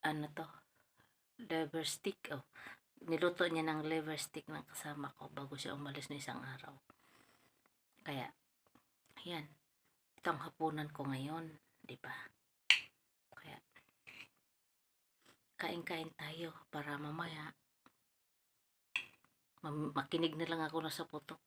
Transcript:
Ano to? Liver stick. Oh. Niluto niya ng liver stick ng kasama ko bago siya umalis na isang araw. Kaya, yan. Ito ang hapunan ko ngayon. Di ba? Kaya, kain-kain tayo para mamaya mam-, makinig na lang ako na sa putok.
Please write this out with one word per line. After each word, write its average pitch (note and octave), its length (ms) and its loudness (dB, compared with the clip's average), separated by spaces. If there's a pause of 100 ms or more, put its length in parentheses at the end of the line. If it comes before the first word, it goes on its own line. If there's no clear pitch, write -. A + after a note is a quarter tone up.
Ano D3+ 240 2
to? D#3+ 140 -4 (960)
Liver D#3+ 400 2
stick. - 480 0
Oh. C3+ 80 -2 (640)
Niluto F3 400 6
niya E3 240 4
ng D#3 160 2
liver D#3 320 2
stick - 320 -6
ng D#3 160 -6
kasama C#3+ 480 -6
ko - 160 -12
bago C#3 240 -6
siya - 240 -2
umalis C#3+ 320 -4
na C#3+ 80 -4
isang C3 240 -4
araw. C3 320 -8 (1300)
Kaya, C3+ 320 -2 (880)
yan. E3+ 240 -4 (720)
Ito E3+ 160 4
ang C#3+ 80 0
hapunan D3+ 480 2
ko C#3+ 160 -4
ngayon. C#3 400 0 (400)
Di B2 160 -8
ba? - 140 -6 (1200)
Kaya, - 240 -14 (2000)
kain-kain E3 580 -2
tayo D#3+ 400 -6 (160)
para D3 240 -2
mamaya D#3 560 -4 (2000)
mam-, D3+ 320 0
makinig D#3+ 460 4
na E3 100 2
lang E3 160 2
ako D#3+ 160 0
na D#3 80 0
sa E3 160 -2
putok. D3+ 420 -6